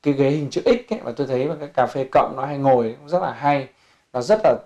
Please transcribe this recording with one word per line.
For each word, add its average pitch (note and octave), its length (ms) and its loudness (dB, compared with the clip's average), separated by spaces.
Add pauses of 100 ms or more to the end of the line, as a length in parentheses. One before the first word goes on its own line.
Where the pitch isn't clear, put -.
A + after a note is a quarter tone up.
cái D3 120 0
ghế C#3 160 2
hình D3 200 -2
chữ - 140 -4
X - 280 2
ấy, A3 120 -6
mà - 120 -8
tôi C#3+ 100 -4
thấy C3 220 -2
mà E3 120 -4
cái D3 80 -10
cà B2 180 2
phê C3 260 -6
cộng - 240 2
nó C3 100 -6
hay C#3+ 120 -6
ngồi B2 420 2
cũng C#3+ 80 -20
rất F3+ 140 0
là C3+ 100 -4
hay. C#3+ 360 0 (440)
Nó B2 80 -4
rất G#3 240 2
là B2 220 6